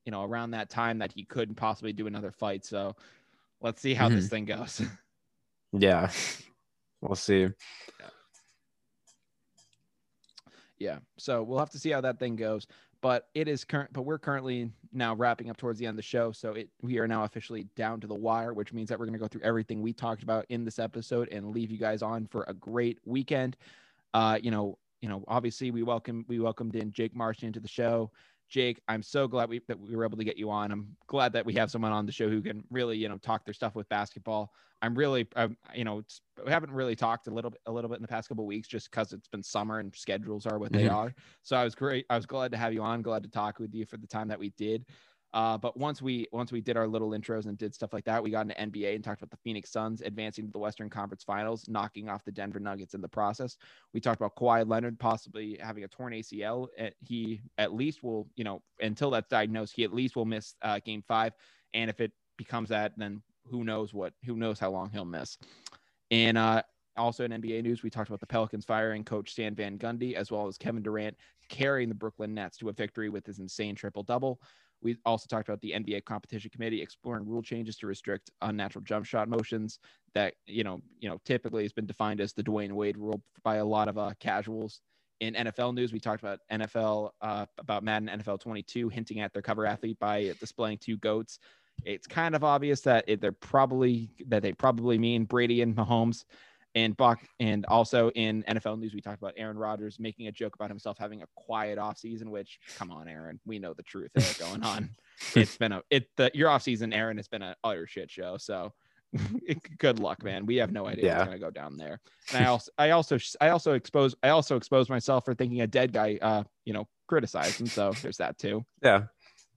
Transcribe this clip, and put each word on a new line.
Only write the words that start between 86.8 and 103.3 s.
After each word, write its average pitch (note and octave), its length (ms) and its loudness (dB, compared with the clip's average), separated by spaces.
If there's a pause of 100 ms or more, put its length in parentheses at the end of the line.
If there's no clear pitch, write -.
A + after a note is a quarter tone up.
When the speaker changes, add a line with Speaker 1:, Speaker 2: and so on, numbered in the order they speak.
Speaker 1:
uh, G#2 240 -4 (120)
about G#2 260 -2
Madden G#2+ 260 0
N G2+ 100 -6
F G#2+ 80 -8
L G2 100 -2
twenty-two A2+ 520 -4
hinting G#2+ 320 -6
at G2+ 120 -4
their G2+ 80 -4
cover G#2+ 240 0
athlete G#2+ 340 -2
by G#2 400 0
displaying G#2+ 380 -4
two A2 200 -4
goats. A2 420 0 (460)
It's G2+ 200 -6
kind E3 300 0
of D3 80 2
obvious C#3+ 380 4
that A#2+ 260 6
it, G#2+ 120 4
they're G2 120 2
probably, B2+ 800 4 (160)
that G#2+ 160 4
they G2 100 2
probably A#2+ 460 6
mean A#2 240 4
Brady A#2+ 400 6
and A#2 120 4
Mahomes. A2+ 500 4 (500)
And A2+ 220 4
Buck, A#2+ 220 8 (200)
and G#2+ 280 2
also A#2 480 8
in A2 300 2
N A2 120 2
F G#2+ 80 -2
L G#2+ 100 0
news, A2 200 -8
we G2+ 40 -6
talked G2+ 220 -8
about G2 160 -6
Aaron G#2+ 220 -8
Rodgers G#2+ 400 -4
making A2 260 -8
a G#2+ 60 -6
joke G#2+ 240 -6
about G#2 160 -6
himself G2+ 260 -8
having G#2 240 -10
a D#2 140 -16
quiet G#2+ 420 -4
offseason, A2 520 -8
which, G2+ 280 -8 (220)
come F2+ 100 -6
on, D#2+ 180 -14
Aaron, D#2+ 380 -14